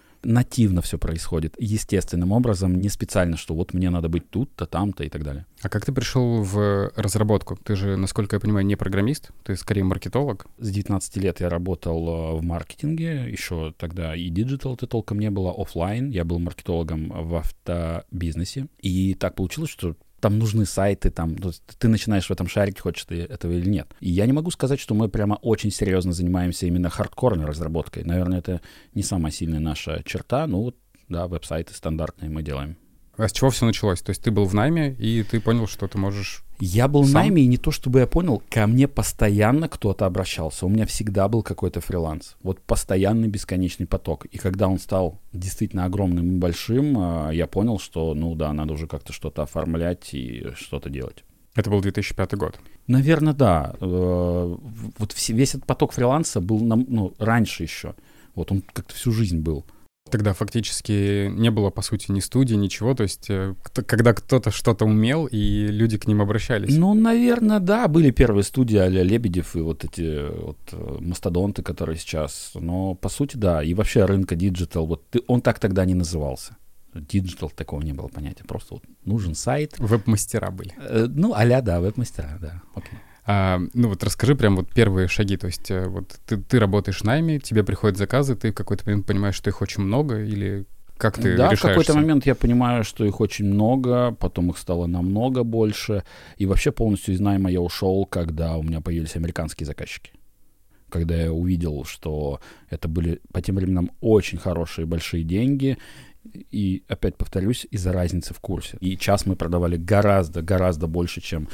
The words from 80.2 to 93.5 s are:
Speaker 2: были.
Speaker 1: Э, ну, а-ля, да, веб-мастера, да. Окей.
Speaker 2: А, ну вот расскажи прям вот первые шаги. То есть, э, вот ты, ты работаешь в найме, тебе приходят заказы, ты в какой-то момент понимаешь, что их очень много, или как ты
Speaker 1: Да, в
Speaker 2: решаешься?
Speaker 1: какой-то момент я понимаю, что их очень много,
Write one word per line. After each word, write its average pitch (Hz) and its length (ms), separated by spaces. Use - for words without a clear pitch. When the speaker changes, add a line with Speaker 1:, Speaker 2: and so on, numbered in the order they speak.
Speaker 2:
были. 92 280
Speaker 1:
Э, 113 300
ну, 165 260
а-ля, 120 280
да, 87 180
веб-мастера, 87 600
да. 85 220
Окей. - 240
Speaker 2:
А, 95 340
ну 120 160
вот 95 160
расскажи - 300
прям 104 220
вот 92 160
первые 95 360
шаги. 98 280
То 90 100
есть, - 240
э, 92 160
вот 90 400
ты, 113 100
ты 120 220
работаешь 98 420
в - 40
найме, 151 340
тебе 107 260
приходят 98 320
заказы, 123 400
ты 113 140
в 104 40
какой-то 101 320
момент 104 200
понимаешь, 98 280
что - 140
их - 140
очень 101 200
много, 110 400
или 101 440
как - 180
ты 90 200
Speaker 1:
Да, 131 120
в 196 40
Speaker 2:
решаешься? - 160
Speaker 1:
какой-то 151 260
момент 151 320
я 135 80
понимаю, 120 500
что - 200
их 101 160
очень 104 260
много, 123 640